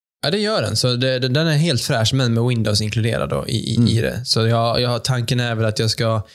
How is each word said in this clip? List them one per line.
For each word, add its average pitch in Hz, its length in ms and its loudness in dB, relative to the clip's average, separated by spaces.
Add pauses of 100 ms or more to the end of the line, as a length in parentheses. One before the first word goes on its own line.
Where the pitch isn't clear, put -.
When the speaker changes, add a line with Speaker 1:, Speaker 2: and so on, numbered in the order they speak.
(220)
Speaker 1:
Ja, 139 80 -2
det 190 80 0
gör 208 240 0
den. 107 140 -2
Så 123 200 0
det, 131 220 0
det, 127 100 -2
den 147 180 2
är 156 100 2
helt 151 260 2
fräsch, 117 320 0
men 127 200 2
med 117 100 2
Windows 110 360 0
inkluderad 110 500 -2
då - 180 -4
i, - 240 -2
i, 113 40 -2
Speaker 2:
Mm. 120 120 4
Speaker 1:
i 113 120 2
det. 69 240 -2
Så 113 220 0
jag, 117 340 2
jag 123 100 0
har, 120 80 -2
tanken 123 420 -2
är 120 140 -2
väl 113 100 0
att 107 140 0
jag 110 120 2
ska, 113 320 0 (120)